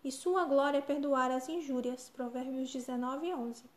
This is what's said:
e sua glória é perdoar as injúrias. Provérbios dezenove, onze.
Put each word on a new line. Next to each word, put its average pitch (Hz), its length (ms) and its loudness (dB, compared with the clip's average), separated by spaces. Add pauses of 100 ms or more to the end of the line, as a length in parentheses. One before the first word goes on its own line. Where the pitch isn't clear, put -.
e 269 80 -2
sua 359 340 2
glória 277 340 4
é - 20 4
perdoar 277 500 2
as 262 180 -2
injúrias. 254 640 -2
Provérbios 262 560 -4
dezenove, 262 640 -4
onze. 233 300 -6 (120)